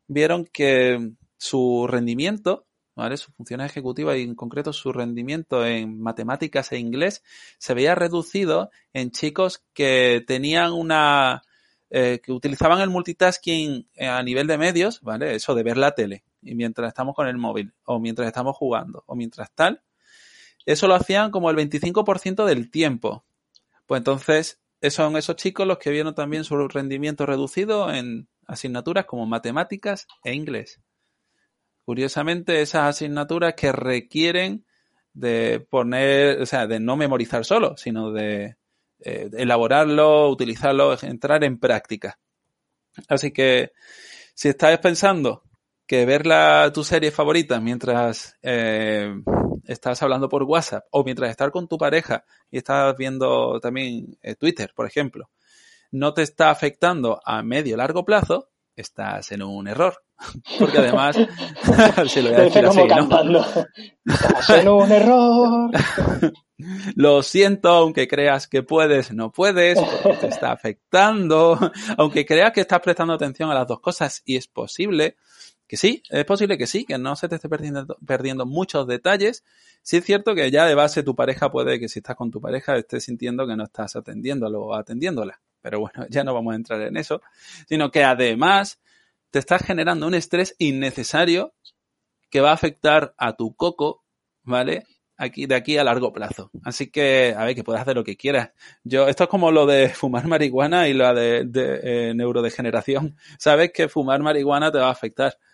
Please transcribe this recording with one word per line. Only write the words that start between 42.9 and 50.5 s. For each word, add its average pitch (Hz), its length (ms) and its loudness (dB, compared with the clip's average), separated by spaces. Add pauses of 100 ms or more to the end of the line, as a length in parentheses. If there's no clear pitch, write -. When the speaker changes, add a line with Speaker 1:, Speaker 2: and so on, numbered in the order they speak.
Speaker 1:
Así 139 240 -2
que, 131 400 0 (640)
si - 140 0
estás 160 300 4
pensando 170 640 0 (440)
que 123 180 2
ver 147 220 2
la, 151 440 6
tu 151 120 -4
serie 156 260 0
favorita 151 500 0
mientras, 120 840 -4
eh, 110 680 -2 (540)
estás - 380 -6
hablando 135 260 0
por 139 140 -2
WhatsApp 151 480 -2